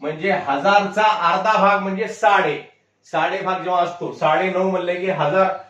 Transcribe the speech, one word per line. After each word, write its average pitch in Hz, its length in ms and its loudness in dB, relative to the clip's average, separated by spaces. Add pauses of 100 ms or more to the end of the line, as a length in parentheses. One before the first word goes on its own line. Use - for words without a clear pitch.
म्हणजे 156 300 -4
हजारचा 190 720 2
अर्धा 202 560 2
भाग 196 240 4
म्हणजे 196 260 -4
साडे. 185 680 0 (360)
साडेभाग 175 500 -2
जेव्हा 180 200 0
असतो, - 300 -6
साडेनऊ 180 580 0
म्हणलं 175 240 -2
की 185 160 -4
हजार, 190 380 2 (220)